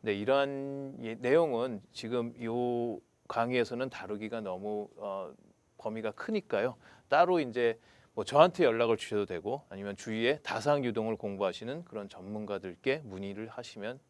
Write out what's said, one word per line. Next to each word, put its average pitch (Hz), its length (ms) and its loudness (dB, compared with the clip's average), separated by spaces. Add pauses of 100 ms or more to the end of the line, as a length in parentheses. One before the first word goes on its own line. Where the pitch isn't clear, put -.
근데 107 120 2
이러한 139 840 0
예, 113 140 -6
내용은 123 640 2 (100)
지금 120 440 -4 (100)
요 120 560 0 (280)
강의에서는 123 600 0
다루기가 107 540 -8
너무, 101 540 -4
어, 98 360 -6 (460)
범위가 110 320 -4
크니까요. 123 640 -2 (320)
따로 175 320 6
이제 117 380 2 (340)
뭐 104 120 -4
저한테 175 400 8
연락을 113 340 4
주셔도 104 260 -2
되고 101 460 -6
아니면 98 260 -8
주위에 117 460 0
다상 139 420 2
유동을 113 320 0
공부하시는 107 720 -4
그런 101 240 -10
전문가들께 101 920 -4
문의를 101 440 -8
하시면 117 600 -10